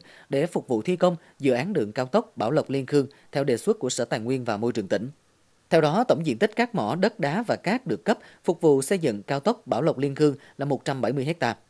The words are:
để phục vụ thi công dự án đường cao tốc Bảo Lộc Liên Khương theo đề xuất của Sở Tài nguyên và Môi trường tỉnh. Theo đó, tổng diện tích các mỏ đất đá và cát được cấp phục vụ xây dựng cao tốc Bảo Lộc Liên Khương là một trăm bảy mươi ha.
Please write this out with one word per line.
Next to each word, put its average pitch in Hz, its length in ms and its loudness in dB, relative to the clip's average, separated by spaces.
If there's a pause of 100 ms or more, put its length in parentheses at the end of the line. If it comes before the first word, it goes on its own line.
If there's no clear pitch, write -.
(300)
để 139 180 0
phục 160 200 -4
vụ 113 140 0
thi 180 140 0
công 180 200 2 (240)
dự 135 140 2
án 151 200 -2
đường 110 180 -2
cao 127 140 -4
tốc 208 320 -2
Bảo 110 140 0
Lộc 143 180 0
Liên 135 160 -2
Khương 139 220 2 (240)
theo 143 120 -2
đề 131 140 2
xuất - 220 -2
của 127 100 -2
Sở 123 160 -2
Tài 135 140 -4
nguyên 123 240 -4
và 110 140 -2
Môi 113 140 -2
trường 104 160 -4
tỉnh. 104 220 -2 (600)
Theo 160 120 6
đó, 156 260 2
tổng 151 180 2
diện 123 120 -2
tích 214 180 0
các 233 200 -2
mỏ 117 200 0
đất 196 240 0
đá 165 280 -2
và 117 80 0
cát 220 320 -4
được 113 180 -4
cấp 220 140 0 (240)
phục 180 180 -2
vụ 143 200 6
xây 196 180 0
dựng 107 240 -2
cao 139 160 -2
tốc 233 280 0
Bảo 110 140 0
Lộc 147 160 2
Liên 139 180 -2
Khương 147 200 4 (220)
là 139 80 -4
một 139 200 -2
trăm 135 160 -2
bảy 113 120 0
mươi 143 280 -2
ha. 117 160 0 (120)